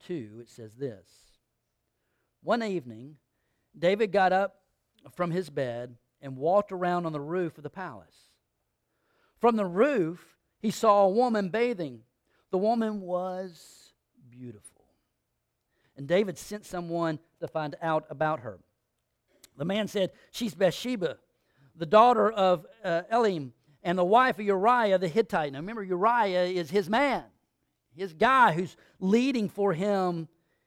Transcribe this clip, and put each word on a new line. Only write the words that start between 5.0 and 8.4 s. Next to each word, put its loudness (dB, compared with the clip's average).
from -4
his -4
bed -6
and -12
walked 0
around -2
on -6
the -6
roof -6
of -18
the -12
palace. -16